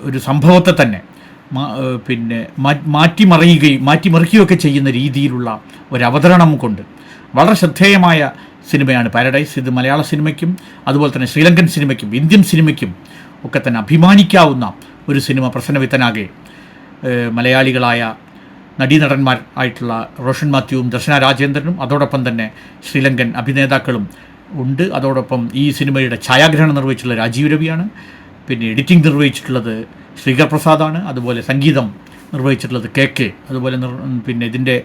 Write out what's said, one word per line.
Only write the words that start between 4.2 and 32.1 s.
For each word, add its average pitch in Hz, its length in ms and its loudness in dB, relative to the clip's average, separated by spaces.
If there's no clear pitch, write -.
ചെയ്യുന്ന 139 360 0
രീതിയിലുള്ള 127 580 -2
ഒരവതരണം 151 680 4
കൊണ്ട് 107 240 -6
വളരെ 170 220 4
ശ്രദ്ധേയമായ 180 640 4
സിനിമയാണ് 131 440 0
പാരഡൈസ്. 131 500 -2
ഇത് 127 100 -6
മലയാള 131 320 -2
സിനിമയ്ക്കും 151 500 -4
അതുപോലെ 143 240 0
തന്നെ 127 160 -4
ശ്രീലങ്കൻ 170 400 4
സിനിമയ്ക്കും 131 480 -4
ഇന്ത്യൻ 160 280 4
സിനിമയ്ക്കും 151 480 0
ഒക്കെ 139 160 -4
തന്നെ 117 200 -4
അഭിമാനിക്കാവുന്ന 165 880 4
ഒരു 143 120 0
സിനിമ. 131 280 -2
പ്രസന്ന 135 320 -4
വിത്തനാകെ, 120 460 -2
ഏഹ്, 123 280 -4
മലയാളികളായ 127 680 0
നടീനടന്മാർ 135 600 2
ആയിട്ടുള്ള 120 360 -6
റോഷൻ 131 300 -4
മാത്യുവും 127 400 -2
ദർശന 123 300 -4
രാജേന്ദ്രനും 139 600 -2
അതോടൊപ്പം 139 420 -2
തന്നെ 113 220 -4
ശ്രീലങ്കൻ 131 520 -2
അഭിനേതാക്കളും 131 720 -2
ഉണ്ട്. 135 300 -4
അതോടൊപ്പം 131 480 -4
ഈ 139 180 -2
സിനിമയുടെ 135 500 -2
ഛായാഗ്രഹണം 151 540 2
നിർവഹിച്ചിട്ടുള്ള 127 420 -4
രാജീവ് 120 320 -2
രവിയാണ്, 160 360 -2
പിന്നെ 113 240 -6
എഡിറ്റിംഗ് 139 380 4
നിർവഹിച്ചിട്ടുള്ളത് 131 680 -2
ശ്രീകർ 135 300 0
പ്രസാദാണ്, 156 600 0
അതുപോലെ 123 340 -6
സംഗീതം 139 440 0